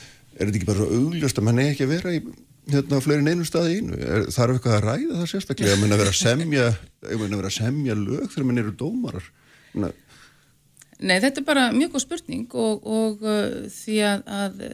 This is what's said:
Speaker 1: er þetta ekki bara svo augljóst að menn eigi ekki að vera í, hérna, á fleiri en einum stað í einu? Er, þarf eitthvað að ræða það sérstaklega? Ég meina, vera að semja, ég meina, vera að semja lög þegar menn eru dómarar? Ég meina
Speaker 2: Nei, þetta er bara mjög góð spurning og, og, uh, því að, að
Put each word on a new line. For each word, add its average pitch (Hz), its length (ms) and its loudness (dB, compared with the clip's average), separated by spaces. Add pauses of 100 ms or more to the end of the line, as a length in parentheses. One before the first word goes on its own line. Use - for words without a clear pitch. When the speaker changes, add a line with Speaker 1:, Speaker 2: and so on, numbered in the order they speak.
(340)
Speaker 1:
er 101 160 -2
þetta 101 80 0
ekki 87 140 0
bara 101 100 2
svo 117 220 2
augljóst 151 400 0
að - 80 2
menn 120 100 4
eigi 143 140 2
ekki 139 100 0
að 139 80 0
vera 175 220 -2
í, - 80 -4 (500)
hérna, 139 240 2
á 127 80 0
fleiri 147 160 4
en 151 80 4
einum 175 160 0
stað 165 240 0
í 175 80 2
einu? - 240 -6
Er, 87 320 0
þarf 123 240 2
eitthvað 113 220 2
að 107 80 0
ræða 226 340 -2
það 170 140 -4
sérstaklega? 117 400 0
Ég 101 80 2
meina, 104 180 4
vera 98 140 2
að - 20 0
semja, 139 480 2 (460)
ég 110 100 -2
meina, 104 160 -2
vera 98 160 -4
að - 60 -6
semja 123 400 0
lög 120 260 -2
þegar 135 240 -2
menn 120 140 2
eru 104 100 -4
dómarar? 160 560 -6 (380)
Ég - 100 -8
meina 101 160 -2 (1000)
Speaker 2:
Nei, 190 260 2
þetta 277 220 0
er - 20 -4
bara 285 280 4
mjög 262 200 2
góð 277 100 -2
spurning - 500 -8
og, 220 360 -2
og, 220 400 0
uh, 208 400 0
því - 320 -6
að, 202 300 2
að 196 320 -6 (120)